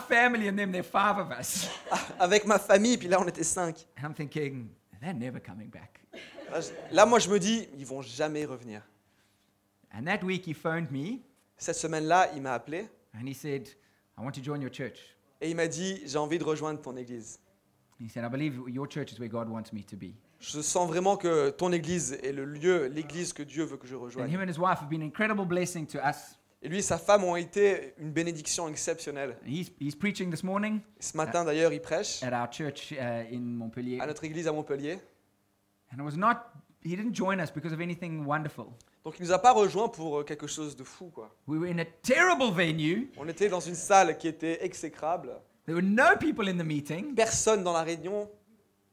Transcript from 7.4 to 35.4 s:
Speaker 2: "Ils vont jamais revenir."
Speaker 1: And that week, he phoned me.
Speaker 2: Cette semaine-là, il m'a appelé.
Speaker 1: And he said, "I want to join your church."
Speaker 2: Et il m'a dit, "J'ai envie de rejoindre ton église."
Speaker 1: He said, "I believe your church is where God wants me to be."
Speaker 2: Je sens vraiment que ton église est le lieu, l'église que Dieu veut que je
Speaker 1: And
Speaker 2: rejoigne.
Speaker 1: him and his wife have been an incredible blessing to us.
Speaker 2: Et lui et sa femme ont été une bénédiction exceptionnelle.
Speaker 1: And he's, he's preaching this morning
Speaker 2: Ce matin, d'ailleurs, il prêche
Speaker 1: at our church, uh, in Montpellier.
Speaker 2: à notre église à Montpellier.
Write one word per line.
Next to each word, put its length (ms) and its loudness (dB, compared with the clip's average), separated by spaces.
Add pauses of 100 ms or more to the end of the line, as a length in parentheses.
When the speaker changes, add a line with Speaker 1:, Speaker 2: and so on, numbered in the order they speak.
Speaker 2:
"Ils 80 -10
vont 140 -8
jamais 460 -4
revenir." 340 -10 (1120)
Speaker 1:
And 120 -8
that 180 0
week, 240 -2
he 60 -4
phoned 360 -2
me. 280 -6 (380)
Speaker 2:
Cette 200 -4
semaine-là, 580 4
il 80 -8
m'a 120 -4
appelé. 340 -6 (280)
Speaker 1:
And 120 -8
he 60 -6
said, 340 -6 (500)
"I 40 -12
want 100 -6
to 100 -10
join 180 -4
your 140 -6
church." 240 -8 (420)
Speaker 2:
Et 100 -2
il 60 -4
m'a 120 2
dit, 360 -4
"J'ai 140 -2
envie 200 0
de 60 -4
rejoindre 380 -2
ton 140 -10
église." 420 -12 (640)
Speaker 1:
He 100 -10
said, 140 -6
"I 40 -4
believe 300 -4 (100)
your 220 -6
church 220 -8
is 80 -14
where 100 -8
God 180 -4
wants 240 -8
me 160 -8
to 80 -14
be." 160 -12 (280)
Speaker 2:
Je 200 -8
sens 280 2
vraiment 280 2
que 340 2
ton 220 0
église 500 -2
est 100 -2
le 120 -6
lieu, 440 2
l'église 440 -6
que 100 -10
Dieu 220 -4
veut 140 -8
que 80 -18
je 80 -12
Speaker 1:
And 60 -10
Speaker 2:
rejoigne. 300 -6
Speaker 1:
him 100 -2
and 80 -2
his 100 -6
wife 220 2
have 100 -10
been 100 -2
an 60 -4
incredible 400 0
blessing 400 -2
to 120 -8
us. 380 -4 (240)
Speaker 2:
Et 80 -8
lui 100 -4
et 40 0
sa 160 0
femme 260 8
ont 120 2
été 600 2
une 120 -8
bénédiction 580 -2
exceptionnelle. 720 -6
Speaker 1:
And 60 -12
he's, 220 -4 (100)
he's 140 -4
preaching 360 -2
this 120 -4
morning 380 -2 (200)
Speaker 2:
Ce 160 -8
matin, 280 2
d'ailleurs, 280 4
il 80 -4
prêche 420 -4
Speaker 1:
at 160 -2
our 140 -2
church, 380 -6
uh, 60 -10 (360)
in 80 -6
Montpellier. 600 -6
Speaker 2:
à 60 -4
notre 180 -6
église 240 -6
à 40 4
Montpellier. 460 -4 (920)